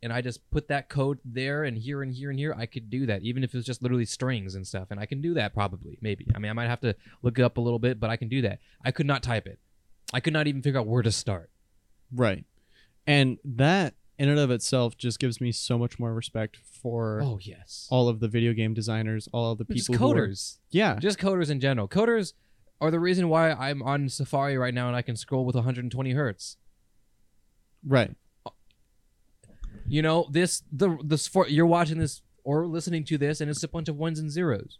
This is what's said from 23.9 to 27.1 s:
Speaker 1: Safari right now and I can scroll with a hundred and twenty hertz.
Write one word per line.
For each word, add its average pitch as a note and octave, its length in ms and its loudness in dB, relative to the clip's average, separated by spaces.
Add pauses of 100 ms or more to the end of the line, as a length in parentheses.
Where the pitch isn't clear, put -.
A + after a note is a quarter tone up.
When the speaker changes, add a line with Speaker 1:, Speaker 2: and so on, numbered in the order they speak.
Speaker 1:
Safari C#3 480 0
right B2 160 0
now B2 140 0
and A#2+ 80 0
I B2 60 0
can A#2 140 -4
scroll C3 300 -2
with B2 100 0
a B2 60 4
hundred B2 240 -2
and A#2 60 -4
twenty C3 200 -4
hertz. B2+ 460 -4 (1300)